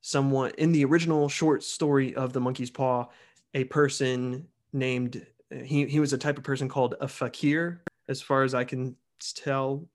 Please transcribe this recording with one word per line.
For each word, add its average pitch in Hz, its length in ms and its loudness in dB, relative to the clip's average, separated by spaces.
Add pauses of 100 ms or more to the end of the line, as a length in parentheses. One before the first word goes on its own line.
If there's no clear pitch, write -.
someone, 135 560 2
in 160 140 4
the 151 140 6
original 156 440 4
short 156 340 2
story 139 520 0
of 127 180 -4
The 131 80 0
Monkey's 127 300 -4
Paw, 127 340 0 (480)
a 135 120 0
person 131 840 0 (260)
named, 127 500 -2 (400)
he, 143 220 2
he 147 140 0
was 143 140 2
a 131 40 0
type 143 220 -2
of 139 40 -16
person 135 240 -2
called 127 320 0
a 139 80 -4
fakir, 151 760 -2 (240)
as 131 160 -6
far 135 180 2
as 131 140 0
I 123 80 0
can 127 320 -6 (400)
tell. 139 600 -4